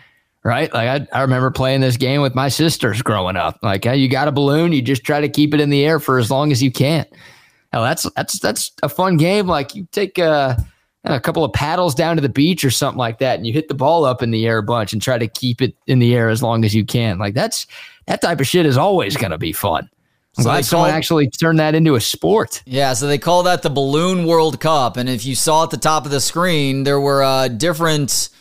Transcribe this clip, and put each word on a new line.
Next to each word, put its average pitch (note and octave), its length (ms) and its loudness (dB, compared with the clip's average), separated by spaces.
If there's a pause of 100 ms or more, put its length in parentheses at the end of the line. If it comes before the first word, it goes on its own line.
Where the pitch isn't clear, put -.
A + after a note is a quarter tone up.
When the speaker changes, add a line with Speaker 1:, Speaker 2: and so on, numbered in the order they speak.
(420)
Speaker 1:
right? B2+ 300 -2
Like, B2+ 400 -2
I, A#2 60 -2
I C3 40 2
remember B2+ 280 2
playing C3 320 0
this B2+ 160 2
game C3+ 240 0
with C3 120 0
my C3+ 140 0
sisters B2+ 540 -2
growing F#2+ 340 -2
up. E2+ 260 -4
Like, G2+ 240 -2
uh, A#2+ 60 0
you C3+ 160 2
got C3+ 180 0
a D3 60 0
balloon, C#3+ 400 2
you C#3 80 0
just B2 240 -2
try D3 160 0
to D3 80 0
keep D3 240 0
it D3+ 80 2
in D3 100 2
the C#3+ 140 2
air D#3 160 2
for C3 180 2
as A2+ 120 2
long C#3+ 200 2
as B2+ 120 2
you C3 100 2
can. D3 320 0 (680)
Hell, A#2 80 0
that's, C#3+ 240 -2 (100)
that's, - 240 -6
that's - 320 -4 (100)
a D3+ 60 0
fun F#3 300 0
game. F#3+ 280 2
Like, D3+ 280 -4
you G3 180 -14
take G3 260 -4
a, D3 380 2 (480)
a C3 160 -2
couple D#3+ 240 -2
of A#2+ 80 -2
paddles E3 420 0
down E3 220 0
to D#3 60 0
the C3+ 60 2
beach D#3 360 0
or C3+ 60 2
something B2 280 -2
like A#2 200 -4
that, B2+ 180 0
and F#2 100 -6
you A2 60 -4
hit D#3 160 -4
the D3+ 60 -6
ball D3+ 300 2
up B2+ 180 0
in A#2 100 -2
the A2+ 140 0
air A2+ 120 2
a G#2+ 40 -2
bunch A2 300 -2
and G#2+ 80 -4
try C3 180 -2
to A2+ 100 -2
keep B2 340 -4
it A#2 140 -2 (100)
in C3 140 2
the A#2+ 140 4
air A#2 160 2
as A2+ 120 0
long A2+ 220 2
as G#2 100 2
you A2 100 2
can. A2+ 340 -2
Like, G2+ 160 -4
that's, - 320 -4 (400)
that - 160 -4
type E3+ 180 0
of C3+ 80 0
shit F3 180 2
is C3 120 4
always D#3 380 0
gonna F2 220 -4
be E2 140 -4
fun. E2 360 -4 (500)
I'm C3 60 2
Speaker 2:
So - 40 2
Speaker 1:
glad D#3 100 2
Speaker 2:
they F3 40 -2
Speaker 1:
someone E3 280 2
Speaker 2:
call D#3 60 0
Speaker 1:
actually D3+ 340 0
turned E3 280 0
that D#3 160 2
into D#3+ 220 4
a A2 40 2
sport. - 640 -2
Speaker 2:
Yeah, C3 300 -2
so C3+ 140 -4
they C#3+ 100 2
call F3 260 2
that F3+ 180 0
the E3+ 80 0
Balloon D3+ 560 0
World D#3+ 340 2
Cup. C#3+ 360 0
And B2 120 -4
if B2 180 -4
you C3+ 80 -4
saw D#3 300 2
at D#3+ 60 -4
the D#3 60 -6
top D#3 300 0
of C#3+ 60 -6
the C#3+ 80 0
screen, D3 640 0
there C#3 160 2
were, C#3 220 2
uh, C3 260 2
different, D3+ 800 -2 (120)